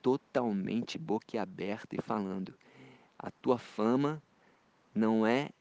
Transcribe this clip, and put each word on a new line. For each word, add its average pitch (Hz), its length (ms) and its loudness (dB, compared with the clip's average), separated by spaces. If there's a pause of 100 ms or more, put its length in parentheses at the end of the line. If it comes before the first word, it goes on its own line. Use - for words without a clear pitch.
totalmente 117 960 0
boquiaberta 101 960 -6
e - 60 -4
falando: 95 540 -4 (640)
"A - 120 -8
tua 123 280 0
fama 135 640 0 (720)
não 110 320 4
é 127 240 2 (100)